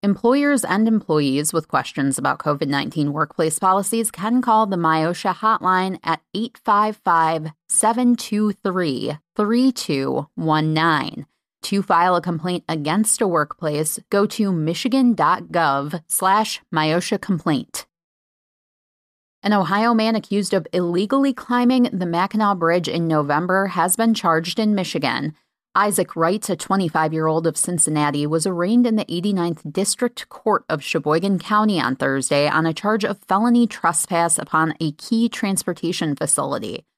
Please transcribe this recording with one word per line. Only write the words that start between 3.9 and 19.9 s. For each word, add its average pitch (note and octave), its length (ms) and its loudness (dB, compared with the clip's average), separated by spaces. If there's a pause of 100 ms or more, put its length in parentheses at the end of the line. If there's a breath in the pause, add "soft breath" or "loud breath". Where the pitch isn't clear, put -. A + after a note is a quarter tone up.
can A3+ 300 -2
call A3 260 4
the G3 100 -2
Myosha E3 580 0
hotline F#3 680 0
at E3 180 -2 (120)
eight - 300 -6
five G#3+ 400 2
five, D#3+ 480 2 (160)
seven A#3+ 480 2
two G#3 380 -2 (100)
three, E3 540 -2 (180)
three A#3+ 360 2
two C3+ 640 -4
one D#3 380 0
nine. D#3 520 0 (380)
To G3 180 -2
file F3+ 340 2
a E3 60 0
complaint F3 480 -4
against D#3+ 500 0
a A3 80 2
workplace, D#3 720 -2 (120)
go G3+ 160 2
to G3+ 260 0
michigan G#3+ 640 2
dot E3+ 300 0
gov D#3 640 -2
slash G3 540 0 (120)
Myosha D#3+ 460 0
complaint. - 680 -4 (1500)
An G3+ 120 0
Ohio G#3 420 2